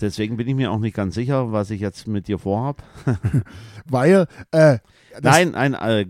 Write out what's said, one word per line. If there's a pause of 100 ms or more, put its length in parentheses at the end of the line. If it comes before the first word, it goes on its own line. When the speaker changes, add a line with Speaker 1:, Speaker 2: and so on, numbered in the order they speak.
Speaker 1:
Deswegen
bin
ich
mir
auch
nicht
ganz
sicher,
was
ich
jetzt
mit
dir
vorhab. (220)
<laughs> (640)
Speaker 2:
Weil, (240)
äh, (340)
das
Speaker 1:
Nein,
nein,
äh,